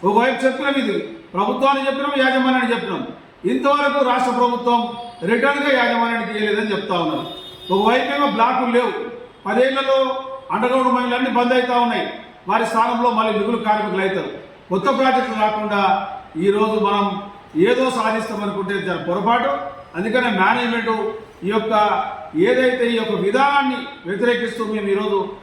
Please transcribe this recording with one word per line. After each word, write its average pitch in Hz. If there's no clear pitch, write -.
ఒకవైపు 233
చెప్పినాం, 277
ఇది 202
ప్రభుత్వాన్ని 262
చెప్పినాం, 277
యాజమాన్యాన్ని 254
చెప్పినాం, 185
ఇంతవరకు 285
రాష్ట్ర 254
ప్రభుత్వం 233
రిటర్న్గా 277
యాజమాన్యానికి 226
ఇవ్వలేదని 208
చెప్తా 180
ఉన్నారు. 151
ఒకవైపు 240
ఏమో 285
బ్లాకులు 240
లేవు, 226
పదేళ్లలో 262
అండర్‌గ్రౌండ్ 247
మైన్లు 247
అన్నీ 254
బంద్ 240
అవుతా 247
ఉన్నాయి, 202
వారి 226
స్థానంలో 240
మళ్ళీ 220
మిగులు 220
కార్మికులు 208
అవుతారు. 180
కొత్త 190
ప్రాజెక్టులు 262
రాకుండా 214
ఈరోజు 208
మనం 202
ఏదో 247
సాధిస్తామనుకుంటే 208
చాలా 170
పొరపాటు. 233
అందుకనే 233
మేనేజ్‌మెంట్ 226
ఈ 196
యొక్క 220
ఏదైతే 254
ఈ 233
యొక్క 214
విధానాన్ని 262
వ్యతిరేకిస్తూ 226
మేము 202
ఈరోజు 202